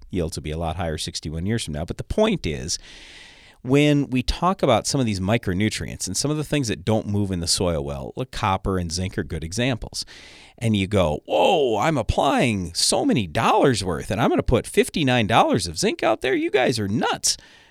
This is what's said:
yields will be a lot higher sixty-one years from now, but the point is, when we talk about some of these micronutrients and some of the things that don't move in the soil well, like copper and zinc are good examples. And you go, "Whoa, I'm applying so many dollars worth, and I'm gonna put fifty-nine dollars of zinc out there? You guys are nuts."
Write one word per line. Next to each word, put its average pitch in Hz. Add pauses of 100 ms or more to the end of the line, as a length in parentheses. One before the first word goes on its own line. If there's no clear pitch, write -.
(100)
yields 82
will 73
be 76
a 78
lot 80
higher 82
sixty-one 82
years 113
from 73
now, 76
but -
the -
point -
is, 67 (800)
when 143
we 127
talk -
about 120
some 143
of 123
these 98
micronutrients 95
and 92
some 143
of 151
the 151
things 143
that 92
don't 110
move 101
in 90
the 85
soil 82
well, 69
like -
copper 95
and 87
zinc 92
are 104
good 78
examples. 117 (540)
And 113
you 95
go, 90
"Whoa, 143
I'm 143
applying 113
so -
many 147
dollars 127
worth, 82
and 104
I'm 180
gonna 349
put -
fifty-nine 127
dollars 123
of 82
zinc 240
out -
there? -
You 311
guys 120
are 101
nuts." 160 (340)